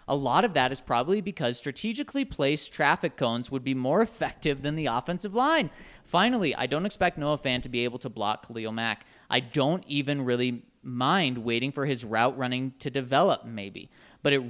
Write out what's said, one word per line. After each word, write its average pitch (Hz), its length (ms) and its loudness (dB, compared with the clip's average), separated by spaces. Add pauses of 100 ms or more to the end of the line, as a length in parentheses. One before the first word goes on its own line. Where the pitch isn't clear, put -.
A 139 80 2
lot 139 280 4
of 220 120 0
that 131 180 4
is 135 80 -8
probably 139 400 0
because 156 360 -2
strategically 233 680 -4
placed 151 480 0
traffic 156 420 2
cones 120 360 -2
would 135 120 -4
be 135 100 -2
more 131 280 2
effective 147 600 -2
than 147 140 -2
the 156 120 -2
offensive 170 460 -2
line. 262 360 2 (340)
Finally, 196 520 2
I 131 100 -2
don't 147 200 0
expect 190 320 0
Noah 147 200 0
Fant 127 240 0
to 127 80 -10
be 120 160 0
able 120 140 -4
to 127 100 -8
block 107 380 -2
Khalil 110 260 -6
Mack. 113 320 -2 (240)
I 123 100 4
don't 143 480 0
even 143 380 -2
really 123 380 0 (200)
mind 131 540 2
waiting 117 340 0
for 139 140 -2
his 131 180 -2
route 117 340 2
running 127 420 -4
to 143 100 -6
develop, 135 560 2
maybe. 104 440 -10 (340)
But 143 100 4
it 139 60 4 (100)